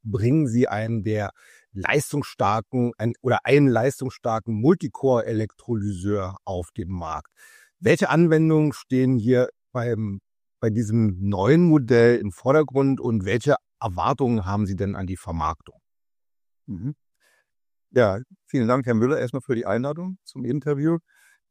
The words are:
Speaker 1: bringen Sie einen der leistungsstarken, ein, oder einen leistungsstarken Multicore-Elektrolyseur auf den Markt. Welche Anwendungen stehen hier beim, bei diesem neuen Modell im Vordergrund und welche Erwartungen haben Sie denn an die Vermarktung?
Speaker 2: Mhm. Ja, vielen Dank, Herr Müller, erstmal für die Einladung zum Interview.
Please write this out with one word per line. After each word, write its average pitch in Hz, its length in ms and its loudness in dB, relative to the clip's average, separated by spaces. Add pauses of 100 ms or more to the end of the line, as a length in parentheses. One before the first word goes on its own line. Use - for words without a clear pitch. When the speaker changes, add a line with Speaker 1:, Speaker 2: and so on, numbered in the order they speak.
Speaker 1:
bringen 117 440 2
Sie 120 200 2
einen 110 360 -4
der 104 260 -2 (420)
leistungsstarken, 120 1300 -2
ein, 117 240 -2
oder 120 240 -2
einen 143 220 4
leistungsstarken 120 840 -2
Multicore-Elektrolyseur 107 1900 -2
auf 90 320 -8
den 90 140 -10
Markt. 82 420 -10 (480)
Welche 131 300 2
Anwendungen 156 640 2
stehen 131 440 0
hier 123 300 2 (240)
beim, 110 480 -4 (400)
bei 113 120 0
diesem 107 500 0
neuen 101 420 4
Modell 120 540 6
im 98 160 -6
Vordergrund 135 640 0
und 113 240 -2
welche 117 320 0 (240)
Erwartungen 113 640 -2
haben 101 200 0
Sie 98 100 -4
denn 98 200 -4
an 95 120 -8
die 92 100 -8
Vermarktung? 82 600 -8 (840)
Speaker 2:
Mhm. 104 300 -10 (960)
Ja, 104 280 2 (280)
vielen 123 200 0
Dank, 123 200 0
Herr 120 80 2
Müller, 127 240 2
erstmal 127 240 -6
für 127 120 -2
die 113 120 -4
Einladung 151 560 -4
zum 135 200 -14
Interview. 147 540 -2 (540)